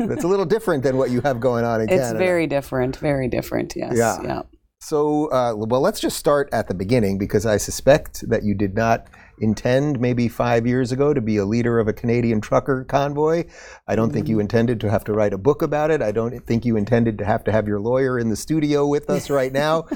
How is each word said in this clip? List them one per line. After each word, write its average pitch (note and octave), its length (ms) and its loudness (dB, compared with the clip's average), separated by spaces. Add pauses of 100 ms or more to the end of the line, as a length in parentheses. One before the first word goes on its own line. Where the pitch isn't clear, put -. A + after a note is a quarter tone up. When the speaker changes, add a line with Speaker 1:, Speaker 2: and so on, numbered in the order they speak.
Speaker 1:
It's G3+ 240 -4
a - 20 0
little G3 180 2
different E3+ 380 0
than C3 140 2
what B2+ 140 2
you B2 100 0
have C3 180 0
going A#2+ 260 2
on A2+ 160 0
in A2 80 0
Speaker 2:
It's - 140 4
Speaker 1:
Canada. A2+ 160 -2
Speaker 2:
very F3 300 2
different, C3+ 480 -2
very C3+ 320 -2
different, - 480 -4
yes. - 200 -6
Speaker 1:
Yeah. A2 280 2
Speaker 2:
Yeah. - 180 -6 (380)
Speaker 1:
So, D3+ 500 0
uh, B2 260 0
well, A2 240 0
let's F#3 200 0
just D#4+ 160 -4
start C#3+ 360 2
at A2+ 140 0
the G2 80 -4
beginning, G2 420 2
because G2+ 300 0
I G#2 100 4
suspect - 720 0
that A2+ 140 0
you G#2 140 0
did G2 180 -2
not A2+ 320 0 (320)
intend B2+ 640 0
maybe A#2+ 260 0
five A#2+ 400 0
years B2 240 0
ago C#3 240 2
to C3+ 60 0
be A2 160 0
a G2 80 2
leader A#2 340 2
of G#2+ 80 2
a G#2+ 60 0
Canadian A#2 480 0
trucker C3 480 0
convoy. D3 560 0 (420)
I G2+ 80 -2
don't A2+ 180 2
think G2+ 140 -2
you A2 80 0
Speaker 2:
Mm-hmm. G#2+ 60 2
Speaker 1:
intended A2+ 400 0
to G2+ 100 -2
have G2+ 140 0
to G#2+ 80 -4
write G#2 200 0
a G2 60 -6
book C#3 240 2
about D3+ 300 0
it. D3 100 0
I G#2+ 80 -2
don't A#2 340 -4
think A#2 200 0
you A2+ 120 2
intended A2+ 420 2
to G2+ 60 -4
have A2 200 0
to G2+ 80 0
have G#2 160 2
your G#2 100 -2
lawyer B2+ 400 0
in A2+ 120 -2
the G#2 60 -2
studio D3 480 0
with D3 260 -2
us C#3+ 200 -2
right C3+ 220 0
now D#3 440 0